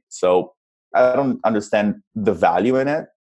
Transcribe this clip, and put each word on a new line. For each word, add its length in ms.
So 440
I 180
don't 300
understand 580
the 180
value 420
in 120
it. 180